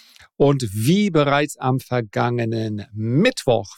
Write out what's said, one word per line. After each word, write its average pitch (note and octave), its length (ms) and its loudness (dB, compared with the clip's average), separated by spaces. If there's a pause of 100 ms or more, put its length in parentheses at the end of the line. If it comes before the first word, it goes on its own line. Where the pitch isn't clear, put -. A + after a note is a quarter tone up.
(360)
Und C#3 360 2
wie F3 380 2
bereits D3 480 0
am C3 200 0
vergangenen A2+ 1120 -4
Mittwoch A#2 840 0